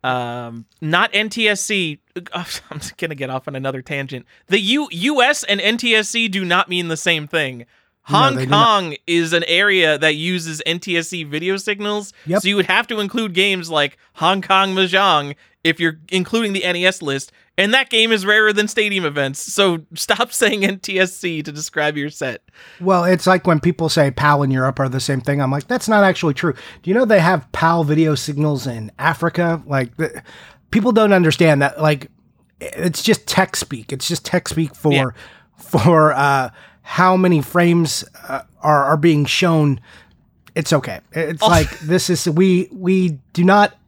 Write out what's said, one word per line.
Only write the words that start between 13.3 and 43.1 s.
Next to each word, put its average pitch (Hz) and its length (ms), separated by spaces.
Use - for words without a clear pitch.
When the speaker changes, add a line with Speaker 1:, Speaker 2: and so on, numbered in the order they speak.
Speaker 1:
games 185 360
like 147 260
Hong 185 280
Kong 190 320
Mahjong 180 600
if 165 160
you're 160 300
including 196 460
the 196 100
N 180 100
E 175 120
S 185 160
list, 139 280
and 208 160
that 262 160
game 226 220
is 196 120
rarer 214 280
than 208 140
stadium 208 380
events, 143 360
so 175 440
stop 220 380
<laughs> - 20
saying 208 300
N 196 160
T 190 180
S 185 160
C 165 280
to 156 100
describe 151 460
your 143 100
set. 131 320
Speaker 2:
Well, 180 240
it's 180 220
like 185 200
when 160 140
people 165 300
say 143 200
pal 147 320
in 135 80
Europe 131 300
are 135 80
the 127 120
same 135 200
thing. 143 220
I'm 131 80
like, 139 180
"That's 247 200
not 214 140
actually 175 320
true. 156 200
Do - 360
you 196 40
know 254 100
they 208 160
have 165 320
pal 165 320
video 151 300
signals 143 520
in 113 320
Africa?" 165 680
Like, 135 320
the, - 240
people 233 220
don't 214 200
understand 160 480
that, 143 200
like, 151 280
it's - 440
just - 240
tech - 280
speak. - 380
It's 135 160
just 170 160
tech - 240
speak 160 260
for, 147 180
Speaker 1:
Yeah. 135 120
Speaker 2:
for, 156 580
uh, 139 340
how 185 380
many 175 240
frames, 170 600
uh, 135 140
are, 147 220
are 151 120
being 147 300
shown. 151 520
It's 170 180
okay. 123 280
It's 160 300
Speaker 1:
Oh. 214 60
Speaker 2:
like, 165 320
this 165 280
is, 175 220
we, 180 420
we 185 460